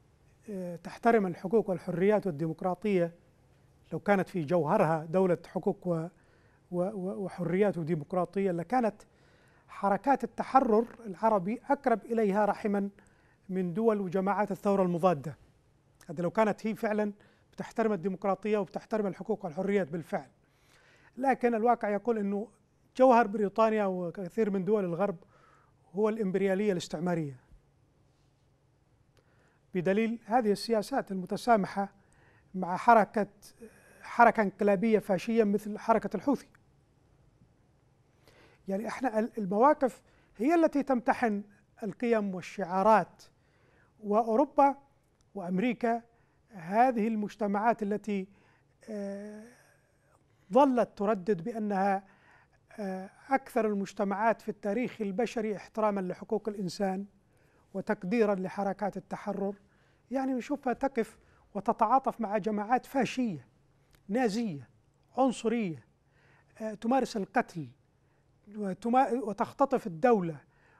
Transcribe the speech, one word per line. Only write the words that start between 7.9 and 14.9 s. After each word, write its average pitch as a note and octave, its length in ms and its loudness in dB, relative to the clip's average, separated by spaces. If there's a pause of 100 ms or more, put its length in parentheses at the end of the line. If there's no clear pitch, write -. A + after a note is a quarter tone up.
لكانت G3+ 440 0 (720)
حركات G3+ 560 0
التحرر A#3 600 2 (200)
العربي G#3 540 0 (100)
أقرب B3 340 0
إليها G#3+ 400 2
رحما G3+ 440 -2 (600)
من F#3 260 -4
دول G#3+ 260 2
وجماعات F#3+ 500 -2
الثورة G3 320 0
المضادة. E3+ 540 0 (760)